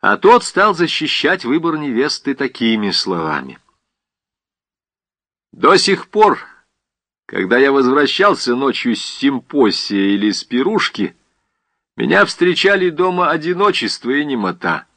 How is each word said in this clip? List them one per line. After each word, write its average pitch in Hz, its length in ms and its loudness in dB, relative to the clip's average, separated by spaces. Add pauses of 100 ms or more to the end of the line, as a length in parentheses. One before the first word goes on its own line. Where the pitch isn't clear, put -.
А 101 160 2
тот 233 280 6
стал 196 300 0
защищать 160 680 -2
выбор 160 320 -2
невесты 139 580 -2
такими 113 560 -2
словами. 78 680 -4 (1900)
До 156 240 4
сих 185 320 0
пор, 208 380 2 (800)
когда 95 320 0
я 139 140 4
возвращался 139 800 2
ночью 123 400 -2
с 101 60 -10
симпосия 107 1120 -2
или 101 160 0
с - 140 -6
пирушки, 131 720 -2 (800)
меня 175 280 2
встречали 185 680 0
дома 180 400 -2
одиночество 165 800 -2
и 143 140 0
немота. 92 600 -4 (100)